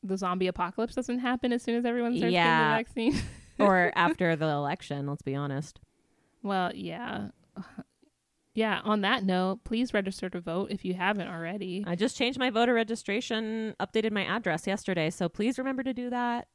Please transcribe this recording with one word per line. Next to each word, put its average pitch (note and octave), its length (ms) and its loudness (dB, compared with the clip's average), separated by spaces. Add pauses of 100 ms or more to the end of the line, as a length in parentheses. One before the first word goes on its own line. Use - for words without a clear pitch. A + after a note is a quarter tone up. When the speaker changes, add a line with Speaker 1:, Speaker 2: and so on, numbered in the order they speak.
Speaker 1:
the F#3+ 140 -2
zombie F#3 300 0
apocalypse F3+ 480 -2
doesn't B3 240 -2
happen B3 320 0
as A#3+ 120 0
soon A#3 120 0
as A#3+ 100 0
everyone A#3+ 300 0
starts F3+ 160 2
Speaker 2:
Yeah. E3 520 4
Speaker 1:
getting A3+ 280 0
the - 0 -
vaccine. - 240 -2
<laughs> - 40 -20 (200)
Speaker 2:
Or F#3 360 6
after F3 400 2
the D#3 120 0
election, C#3+ 580 -2
let's C#3+ 160 -6
be C3+ 140 -4
honest. C#3+ 440 -4 (640)
Speaker 1:
Well, F#3+ 320 -2
yeah. G3 540 -8 (1300)
Yeah, A3 280 0
on G#3 180 2
that G#3 220 2
note, F#3+ 400 0
please A#3+ 300 -2
register F#3+ 380 -2
to F3+ 100 -6
vote E3+ 300 -4
if G3+ 120 -6
you F#3 120 -2
haven't F#3+ 320 0
already. F3+ 580 -6
Speaker 2:
I F3 100 4
just G3+ 220 0
changed B3 220 0
my B3+ 100 2
voter A#3 240 6
registration, A3 1040 -2
updated A3 320 0
my G3+ 140 0
address F3+ 400 -2
yesterday, F3+ 460 0
so F3 180 -2
please G3+ 300 -2
remember C4 240 -4
to C4 100 -2
do B3 160 -6
that A#3+ 460 -2